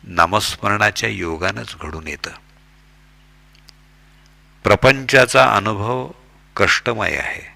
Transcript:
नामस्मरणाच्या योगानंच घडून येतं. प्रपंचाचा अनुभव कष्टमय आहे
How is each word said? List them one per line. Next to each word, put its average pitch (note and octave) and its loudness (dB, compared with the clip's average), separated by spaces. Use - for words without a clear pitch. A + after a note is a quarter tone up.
नामस्मरणाच्या G2+ 0
योगानंच F2+ -6
घडून D#2 -10
येतं. - -12
प्रपंचाचा C3 4
अनुभव A2 -2
कष्टमय G2+ 0
आहे - -8